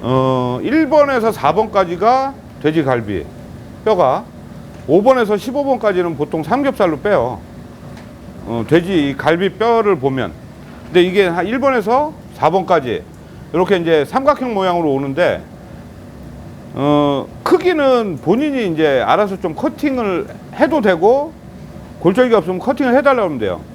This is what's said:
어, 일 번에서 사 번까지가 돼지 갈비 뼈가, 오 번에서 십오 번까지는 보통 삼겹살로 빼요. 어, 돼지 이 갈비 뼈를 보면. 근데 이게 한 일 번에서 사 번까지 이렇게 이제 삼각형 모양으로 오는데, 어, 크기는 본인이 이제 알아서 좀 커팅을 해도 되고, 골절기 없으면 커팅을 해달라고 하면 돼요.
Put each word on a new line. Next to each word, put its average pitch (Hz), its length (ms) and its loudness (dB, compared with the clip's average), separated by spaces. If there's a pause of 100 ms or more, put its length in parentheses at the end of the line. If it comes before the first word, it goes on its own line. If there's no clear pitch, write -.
어, 127 580 2
일 277 260 2
번에서 269 420 4
사 151 220 2
번까지가 208 800 0 (280)
돼지 156 220 2
갈비 104 420 0 (600)
뼈가, 180 400 2 (600)
오 175 160 6
번에서 220 360 2
십오 262 260 -4
번까지는 202 540 0
보통 151 260 -4
삼겹살로 180 560 0
빼요. 127 400 0 (1040)
어, 113 220 -4
돼지 165 420 2
이 135 60 -4
갈비 170 380 0
뼈를 226 420 2
보면. 131 380 -2 (540)
근데 175 160 4
이게 185 240 2
한 175 200 -2
일 240 120 -2
번에서 262 540 0 (220)
사 147 140 2
번까지 160 520 0 (520)
이렇게 180 240 2
이제 165 260 4
삼각형 247 500 0
모양으로 175 400 2
오는데, 135 480 0 (1300)
어, 143 520 2 (180)
크기는 277 720 2
본인이 240 560 0
이제 147 340 4
알아서 185 320 2
좀 185 160 -4
커팅을 247 720 -2 (280)
해도 277 260 2
되고, 214 500 2 (680)
골절기 254 340 2
없으면 180 240 0
커팅을 247 380 0
해달라고 269 300 4
하면 143 120 -4
돼요. 90 220 -2 (140)